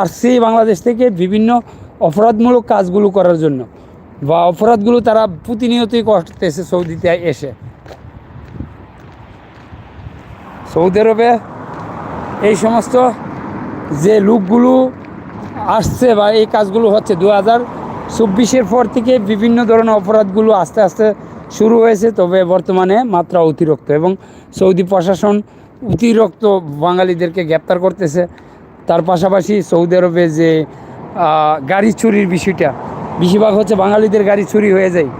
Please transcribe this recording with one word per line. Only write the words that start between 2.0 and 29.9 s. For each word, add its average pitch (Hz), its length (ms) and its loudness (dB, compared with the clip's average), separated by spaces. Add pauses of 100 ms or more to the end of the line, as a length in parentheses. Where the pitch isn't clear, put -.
অপরাধমূলক 226 640 2
কাজগুলো 202 440 2
করার 180 280 2
জন্য 143 260 -2 (580)
বা 165 220 2
অপরাধগুলো 214 560 2
তারা 220 260 2
প্রতিনিয়তই 233 760 -4
করতেছে 185 600 -2
সৌদিতে 175 440 -4
এসে। 165 440 -4 (3250)
সৌদি 180 260 2
আরবে 226 380 2 (1040)
এই 208 140 2
সমস্ত 233 540 0 (920)
যে 208 180 4
লোকগুলো 240 720 2 (760)
আসছে 220 480 2
বা 208 180 2
এই 220 200 2
কাজগুলো 214 380 2
হচ্ছে, 214 240 0
দু 175 140 2
হাজার 214 320 2 (580)
চব্বিশের 226 460 2
পর 233 200 0 (100)
থেকে 254 240 2
বিভিন্ন 220 460 0
ধরনের 226 300 2
অপরাধগুলো 214 580 2
আস্তে 190 280 0
আস্তে 214 340 2 (380)
শুরু 226 280 2
হয়েছে, 226 300 2
তবে 185 340 0
বর্তমানে 185 600 0
মাত্রা 175 360 0
অতিরিক্ত 156 500 0
এবং 165 260 0 (420)
সৌদি 190 240 2
প্রশাসন 196 600 0 (500)
অতিরিক্ত 208 720 2
বাঙালিদেরকে 175 800 -2
গ্রেপ্তার 160 340 -2
করতেছে। 175 480 -2 (600)
তার 170 160 2
পাশাপাশি 185 600 0
সৌদি 170 340 0